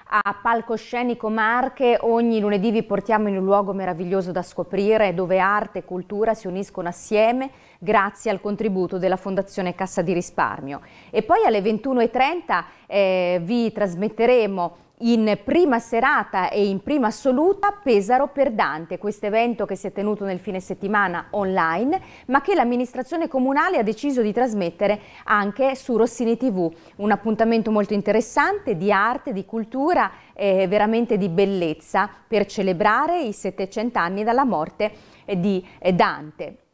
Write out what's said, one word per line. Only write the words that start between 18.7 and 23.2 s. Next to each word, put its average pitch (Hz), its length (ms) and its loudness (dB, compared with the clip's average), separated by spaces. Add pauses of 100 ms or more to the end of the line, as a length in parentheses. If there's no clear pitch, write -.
questo 208 300 -6
evento 220 400 0
che 196 100 -6
si 208 100 -10
è 185 60 -6
tenuto 208 320 -4
nel 190 140 -4
fine 185 200 -8
settimana 190 720 -2
online, 190 680 0 (280)
ma 269 120 2
che 392 140 0
l'amministrazione 254 720 -2